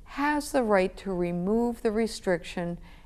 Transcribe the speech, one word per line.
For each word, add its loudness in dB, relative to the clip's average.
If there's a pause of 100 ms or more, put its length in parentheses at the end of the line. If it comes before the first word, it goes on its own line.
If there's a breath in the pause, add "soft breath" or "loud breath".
has -2
the 2
right 4
to -6
remove 0
the 2
restriction -2 (280 loud breath)